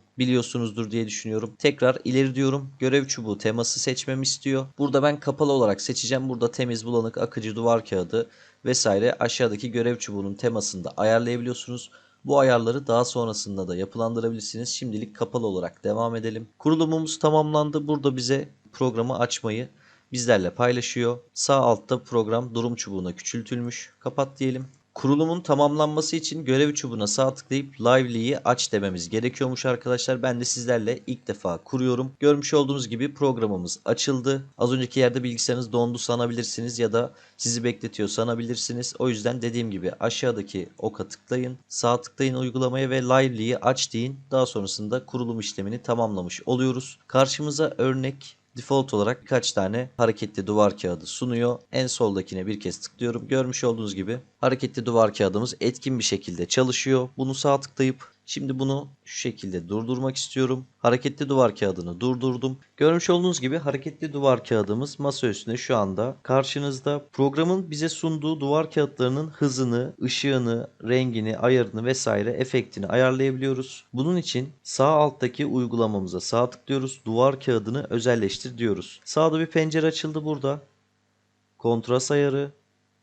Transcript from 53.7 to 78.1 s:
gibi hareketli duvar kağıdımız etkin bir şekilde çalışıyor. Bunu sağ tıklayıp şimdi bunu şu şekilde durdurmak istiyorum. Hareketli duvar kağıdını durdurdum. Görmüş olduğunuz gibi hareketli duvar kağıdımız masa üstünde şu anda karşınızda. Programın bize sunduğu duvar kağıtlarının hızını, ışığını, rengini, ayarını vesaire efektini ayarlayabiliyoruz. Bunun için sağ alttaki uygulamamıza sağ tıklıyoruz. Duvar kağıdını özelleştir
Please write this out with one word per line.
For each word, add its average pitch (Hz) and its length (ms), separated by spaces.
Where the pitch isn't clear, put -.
gibi 98 240
hareketli 127 460
duvar 113 280
kağıdımız 104 460
etkin 127 380
bir 107 60
şekilde 87 420
çalışıyor. 127 720
Bunu 131 180
sağ 139 260
tıklayıp 131 540
şimdi 135 320
bunu 135 300
şu - 140
şekilde 92 500
durdurmak 123 480
istiyorum. 131 500
Hareketli 131 500
duvar 127 280
kağıdını 87 440
durdurdum. 127 580
Görmüş 165 340
olduğunuz 175 300
gibi 131 180
hareketli 143 540
duvar 139 320
kağıdımız 113 560
masa 139 260
üstünde 113 300
şu 123 200
anda 104 460
karşınızda. 143 880
Programın 160 580
bize 151 180
sunduğu 156 520
duvar 147 300
kağıtlarının 143 580
hızını, 131 640
ışığını, 123 680
rengini, 117 500
ayarını 117 460
vesaire 117 460
efektini 120 560
ayarlayabiliyoruz. 131 1080
Bunun 147 240
için 139 360
sağ - 260
alttaki 147 580
uygulamamıza 113 760
sağ 120 300
tıklıyoruz. 135 540
Duvar 127 360
kağıdını 117 500
özelleştir 117 680